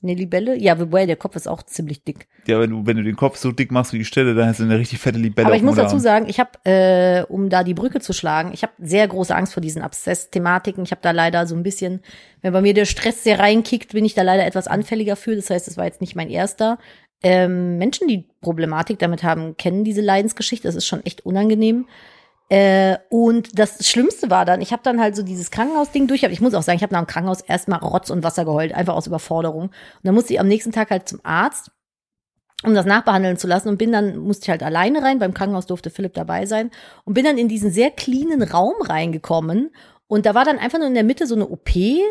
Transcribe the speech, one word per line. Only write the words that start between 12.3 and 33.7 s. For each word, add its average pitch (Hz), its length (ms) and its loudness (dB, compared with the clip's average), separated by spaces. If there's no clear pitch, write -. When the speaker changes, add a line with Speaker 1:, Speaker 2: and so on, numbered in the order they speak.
Speaker 1:
wenn 185 100 -2
bei 190 100 2
mir 202 120 4
der 208 100 4
Stress - 400 -2
sehr 208 160 4
reinkickt, 220 540 2
bin 214 100 0
ich 214 100 0
da 196 100 2
leider 185 220 4
etwas 185 220 -4
anfälliger 208 480 -2
für. 220 220 -4
Das 196 120 -8
heißt, 180 200 -4
es 170 80 -14
war 180 80 -4
jetzt - 160 -8
nicht 180 160 -8
mein 165 120 -8
erster. 220 500 -2
Ähm, 180 540 2
Menschen, 262 320 0
die 196 180 -2
Problematik 165 580 -2
damit 170 240 -2
haben, 160 320 -2
kennen 190 300 -2
diese 214 160 -2
Leidensgeschichte. 202 680 0
Das 170 80 -4
ist 170 100 -6
schon - 200 -6
echt - 200 -12
unangenehm. 220 640 2
Äh, 190 480 4
und 233 480 2
das 208 320 2
Schlimmste 254 400 0
war 185 140 4
dann, 180 180 2
ich 190 120 -4
hab 240 100 -6
dann 240 160 0
halt 214 160 2
so 208 80 -4
dieses 185 260 -8
Krankenhausding 285 580 0
durch, 262 180 0
aber 202 80 0
ich 170 80 -4
muss 233 120 2
auch 180 80 0
sagen, 175 140 0
ich 175 80 0
hab 202 80 -4
nach 180 80 0
dem 165 80 -4
Krankenhaus 185 320 -4
erstmal 175 400 -2
Rotz - 300 -4
und 175 120 -2
Wasser 170 220 -2
geheult, 156 320 -2
einfach 175 180 -2
aus 160 140 -4
Überforderung. 165 600 -4
Und 190 40 -10
dann 190 100 2
musste 233 200 2
ich - 80 0
am 196 80 2
nächsten 220 240 0
Tag 220 180 -2
halt 185 160 -4
zum - 160 -14
Arzt, 175 480 -4
um 220 100 4
das 190 100 2
nachbehandeln 190 520 2
zu 185 100 -6
lassen 190 220 0
und 202 80 0